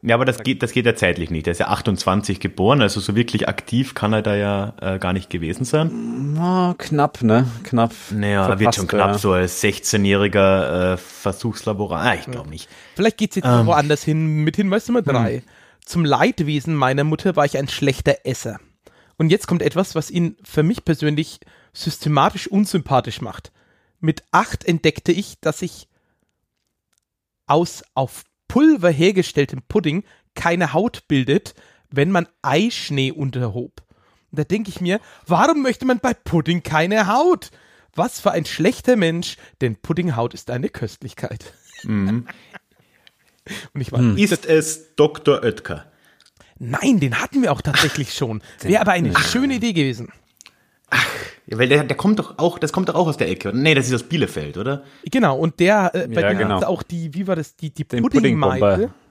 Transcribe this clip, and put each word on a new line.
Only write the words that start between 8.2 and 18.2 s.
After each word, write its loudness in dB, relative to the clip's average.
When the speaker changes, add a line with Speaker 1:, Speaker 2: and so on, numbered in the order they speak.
Speaker 1:
wird 2
schon -4
Speaker 2:
verpasst, -
Speaker 1:
knapp, 2
Speaker 2:
ja. 0
Speaker 1:
so 2
als 0
sechzehnjähriger, 2
äh, -6
Versuchslaboranт. -6
Ah, 2
ich -10
glaub -12
Speaker 3:
Ja. -14
Speaker 1:
nicht. -16
Speaker 3:
Vielleicht 0
geht's -2
jetzt -2
Speaker 1:
Ähm. 6
Speaker 3:
woanders 2
hin 0
mit 0
Hinweis 0
Nummer 2
drei. 0
Speaker 1:
Hm. -8
Speaker 3:
Zum 0
Leidwesen 2
meiner 2
Mutter 0
war 4
ich -2
ein -4
schlechter 0